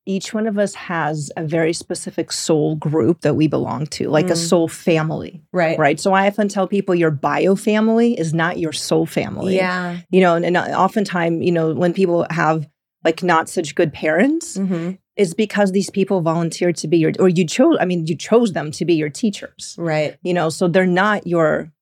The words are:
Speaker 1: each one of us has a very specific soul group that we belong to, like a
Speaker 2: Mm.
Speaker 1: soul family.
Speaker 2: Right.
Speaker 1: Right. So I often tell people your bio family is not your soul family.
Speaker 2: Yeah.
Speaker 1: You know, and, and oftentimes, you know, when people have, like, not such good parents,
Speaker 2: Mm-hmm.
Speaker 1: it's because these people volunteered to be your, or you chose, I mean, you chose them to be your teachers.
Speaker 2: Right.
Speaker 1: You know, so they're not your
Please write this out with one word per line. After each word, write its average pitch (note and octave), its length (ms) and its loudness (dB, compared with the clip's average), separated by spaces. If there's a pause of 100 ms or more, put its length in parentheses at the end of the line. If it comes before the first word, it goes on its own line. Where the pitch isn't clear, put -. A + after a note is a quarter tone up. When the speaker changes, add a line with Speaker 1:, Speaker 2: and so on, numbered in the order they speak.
Speaker 1:
each G3 260 -6
one A3 140 -2
of G#3 120 -2
us G3+ 160 0
has D3+ 600 -4
a F3 80 -6
very D#3+ 300 0
specific - 580 -8
soul D#3 440 0
group D#3+ 440 0
that D3 160 2
we D3+ 100 2
belong C3+ 420 -2
to, - 200 -6
like D#3 220 2
a - 20 2
Speaker 2:
Mm. E3+ 160 -2
Speaker 1:
soul E3 200 4
family. D#3+ 760 -2 (100)
Speaker 2:
Right. E3 260 0
Speaker 1:
Right. D#3 220 2
So G3 140 2
I G3 140 4
often G3+ 200 0
tell G3+ 180 -2
people F#3+ 280 0
your E3+ 160 4
bio D3+ 460 0
family A3+ 600 2
is D#3+ 140 -2
not E3 260 0
your E3 140 -4
soul E3 320 0
family. E3 520 -2
Speaker 2:
Yeah. F3+ 420 -2 (120)
Speaker 1:
You F#3 120 6
know, F3 120 6
and, E3+ 120 0
and F3 100 0
oftentimes, E3+ 880 0
you F3+ 80 2
know, D#3+ 220 0
when F3 180 0
people E3+ 380 0
have, D#3+ 360 0 (380)
like, E3 180 0
not E3+ 280 2
such D#3+ 240 -4
good E3+ 180 2
parents, G#3 640 0
Speaker 2:
Mm-hmm. F#3 360 -4 (240)
Speaker 1:
it's F3+ 180 0
because G#3 380 0
these F#3+ 180 -2
people F#3+ 320 0
volunteered E3 540 -2
to - 120 -8
be E3+ 80 2
your, D#3+ 220 2
or F#3 100 4
you F3 180 2
chose, D4 320 4
I - 60 2
mean, F3+ 220 -2
you E3 100 -4
chose A3+ 380 2
them D3+ 180 -6
to - 140 -6
be E3+ 80 2
your D3+ 160 -2
teachers. - 680 -8
Speaker 2:
Right. D#3 440 -2
Speaker 1:
You F3+ 100 -4
know, E3 160 0
so F3 200 0
they're F#3 180 4
not F#3 400 2
your D#3 440 0 (120)